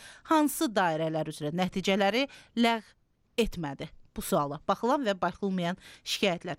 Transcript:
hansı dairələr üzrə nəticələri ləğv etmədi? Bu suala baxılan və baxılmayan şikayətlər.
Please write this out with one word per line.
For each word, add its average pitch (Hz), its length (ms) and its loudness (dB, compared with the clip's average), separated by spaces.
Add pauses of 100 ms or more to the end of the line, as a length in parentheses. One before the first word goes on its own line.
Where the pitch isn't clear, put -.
(320)
hansı 311 340 4
dairələr 160 640 0
üzrə 151 240 -6
nəticələri 196 720 2 (320)
ləğv 233 320 2 (560)
etmədi? 151 400 -6 (300)
Bu 214 80 -6
suala 147 320 0 (100)
baxılan 247 400 0
və 202 80 2
baxılmayan 180 600 -2 (260)
şikayətlər. 175 560 -2